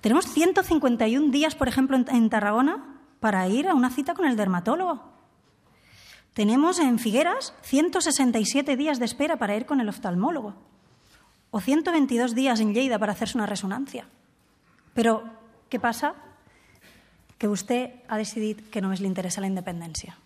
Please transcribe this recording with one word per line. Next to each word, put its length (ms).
Tenemos 240
ciento 360
cincuenta 460
y 80
un 140
días, 240
por 140
ejemplo, 280
en, 80
en 140
Tarragona 720
para 280
ir 200
a 60
una 140
cita 240
con 140
el 100
dermatólogo. 680
Tenemos 440
en 200
Figueras 640
ciento 400
sesenta 360
y 60
siete 320
días 220
de 80
espera 320
para 180
ir 80
con 160
el 80
oftalmólogo. 800
O 60
ciento 320
veintidós 460
días 240
en 140
Lleida 260
para 100
hacerse 260
una 100
resonancia. 600
Pero, 300
¿qué 120
pasa? 340
Que 100
usted 420
ha 100
decidido 540
que 100
només 200
li 100
interessa 300
la 100
independència. 640